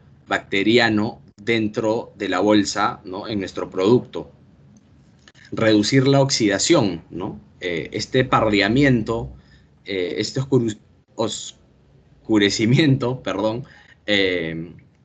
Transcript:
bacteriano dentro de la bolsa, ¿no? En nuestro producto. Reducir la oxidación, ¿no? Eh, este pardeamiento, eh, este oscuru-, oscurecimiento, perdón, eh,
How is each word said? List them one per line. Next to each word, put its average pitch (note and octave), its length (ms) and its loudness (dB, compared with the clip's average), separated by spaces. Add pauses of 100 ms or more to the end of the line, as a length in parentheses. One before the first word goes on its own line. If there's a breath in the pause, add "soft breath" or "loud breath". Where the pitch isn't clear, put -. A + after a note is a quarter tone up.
(280)
bacteriano G#2+ 960 0 (140)
dentro A2 800 -4
de G2 140 -6
la F2+ 100 -2
bolsa, G#2 640 2
¿no? F#2 240 -12
En G#2+ 120 -4
nuestro F#2 300 -8
producto. F#2 640 0 (1200 loud breath)
Reducir A2 560 2
la C#3 140 4
oxidación, G#2+ 880 0
¿no? F2 320 -10 (180)
Eh, F2 320 -6
este B2+ 320 -2
pardeamiento, A#2 1080 2 (500 soft breath)
eh, F#2 340 -4
este A2 220 -4
oscuru-, A#2 400 -2 (360)
oscurecimiento, A#2 2000 -2
perdón, A2 440 -4 (400 loud breath)
eh, F2 680 -2 (340)